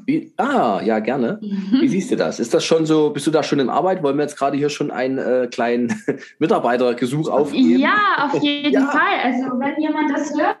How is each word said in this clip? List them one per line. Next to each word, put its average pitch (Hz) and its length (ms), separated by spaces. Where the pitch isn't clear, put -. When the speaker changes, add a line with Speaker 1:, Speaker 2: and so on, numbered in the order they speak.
Speaker 1:
Wie, - 300
ah, 113 480
ja, 110 160
gerne. 127 420
Speaker 2:
Mhm. 196 380
Speaker 1:
Wie 311 80
siehst 190 240
du - 60
das? - 240
Ist 120 120
das 160 120
schon 160 200
so, 156 260
bist 143 140
du 160 60
da 151 100
schon 143 180
in 127 100
Arbeit? 180 340
Wollen 139 140
wir 147 60
jetzt 143 140
gerade 139 200
hier 147 100
schon 143 240
einen, 131 260
äh, 127 320
kleinen 120 380
<laughs> - 520
Mitarbeitergesuch 127 920
aufgeben? 240 500
Speaker 2:
Ja, 349 500
auf 269 140
jeden 285 300
Speaker 1:
Ja. 269 140
Speaker 2:
Fall. 330 360
Also 254 340
wenn 285 240
jemand 294 300
das 294 260
hört 381 240